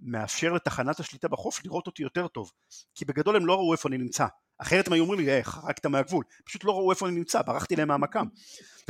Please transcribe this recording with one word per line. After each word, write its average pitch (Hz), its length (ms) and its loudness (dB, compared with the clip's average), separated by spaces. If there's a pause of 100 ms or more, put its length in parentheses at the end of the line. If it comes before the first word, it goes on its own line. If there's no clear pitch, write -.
מאפשר 120 520 -2
לתחנת 143 480 -2
השליטה - 280 -6
בחוף - 360 -6
לראות 175 220 -6
אותי 170 160 -10
יותר 175 260 -4
טוב, - 240 -10 (420)
כי - 100 -10
בגדול 151 320 2
הם 180 100 4
לא 180 80 6
ראו 185 180 2
איפה 156 160 0
אני 131 100 -2
נמצא, 127 280 0 (320)
אחרת 190 280 2
הם 185 60 0
היו 165 100 6
אומרים 190 180 2
לי, 139 100 2
"אה, 131 140 4
חרגת 156 420 -6
מהגבול", 143 380 0 (200)
פשוט - 200 -14
לא 208 80 4
ראו 190 180 4
איפה 190 180 2
אני 180 60 -2
נמצא, 170 280 0
ברחתי 160 340 -2
להם 151 120 2
מהמקם, 147 380 0 (640)